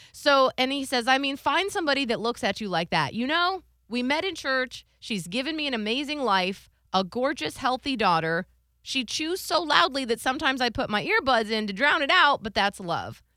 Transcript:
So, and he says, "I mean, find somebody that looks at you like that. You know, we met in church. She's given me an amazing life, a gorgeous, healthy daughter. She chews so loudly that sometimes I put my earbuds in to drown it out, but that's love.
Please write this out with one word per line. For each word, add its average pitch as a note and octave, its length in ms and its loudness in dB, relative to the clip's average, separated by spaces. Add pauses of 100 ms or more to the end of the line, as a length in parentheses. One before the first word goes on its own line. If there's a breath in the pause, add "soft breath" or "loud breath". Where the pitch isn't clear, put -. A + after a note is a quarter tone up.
(140 loud breath)
So, C4+ 440 4
and B3+ 140 0
he C#4 140 -4
says, B3 200 -2
"I C4 120 4
mean, C#4 180 -2
find D#4+ 340 0
somebody C#4+ 360 0
that G#3+ 160 -2
looks A#3 240 -4
at G3+ 160 -2
you G#3 80 -6
like E3+ 220 -2
that. D#3 220 0
You A#3 140 -2
know, F4 340 0 (280)
we A#3+ 140 -2
met D4 200 0
in F#4 120 -4
church. C4 500 -4 (140)
She's F3+ 280 -6
given C4 300 -4
me D4+ 100 -4
an C4+ 60 -4
amazing C4 480 -2
life, F#3+ 480 0 (240)
a F#3+ 100 4
gorgeous, C4+ 540 -4
healthy C4 400 -2
daughter. E3+ 500 2 (340)
She - 220 -4
chews D#4+ 380 -4
so D#4+ 200 0
loudly C#4+ 440 2
that A3+ 160 -2
sometimes C4+ 400 0
I B3 80 2
put A3 200 -4
my G#3 160 0
earbuds C4 440 2
in G#3+ 180 -2
to G3+ 60 -6
drown D4 300 2
it C#4 80 0
out, D#4+ 300 6
but G3+ 120 -8
that's G3+ 260 0
love. D3 420 -6 (160)